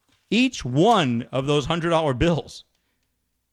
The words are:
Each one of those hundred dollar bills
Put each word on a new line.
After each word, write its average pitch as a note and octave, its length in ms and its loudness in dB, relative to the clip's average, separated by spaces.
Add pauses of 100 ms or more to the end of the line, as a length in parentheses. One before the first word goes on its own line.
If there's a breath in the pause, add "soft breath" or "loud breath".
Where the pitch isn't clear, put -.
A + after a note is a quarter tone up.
(300)
Each B3+ 340 0
one C#3 680 2
of C3+ 140 -4
those D3 200 0
hundred E3 240 -2
dollar D#3+ 240 0
bills D#3 500 -2 (880)